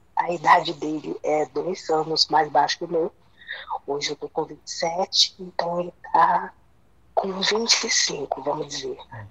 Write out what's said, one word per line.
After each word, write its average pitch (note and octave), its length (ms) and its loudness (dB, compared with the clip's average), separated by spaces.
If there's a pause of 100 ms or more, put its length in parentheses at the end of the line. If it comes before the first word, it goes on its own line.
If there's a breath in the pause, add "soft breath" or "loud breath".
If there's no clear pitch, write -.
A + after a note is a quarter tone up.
(180)
A E3+ 160 2
idade E3 400 4
dele D3+ 500 -6
é D3+ 220 2
dois D#3+ 440 -4
anos D#3 380 2
mais D#3 220 4
baixo D3 280 2
que - 60 -8
o E3+ 60 -6
meu. E3+ 240 0 (760 loud breath)
Hoje C#3+ 220 -2
eu D3 80 -6
tô D3 100 -10
com D#3+ 160 -4
vinte D3+ 240 -16
e - 40 -10
sete, - 680 0
então F3 400 -4
ele F3 140 -4 (180)
tá F3 400 4 (640)
com F#3+ 240 -2
vinte G#3+ 460 2
e A3+ 40 -2
cinco, C#3+ 520 -2
vamos D3 260 -4
dizer, C3 300 -8 (340)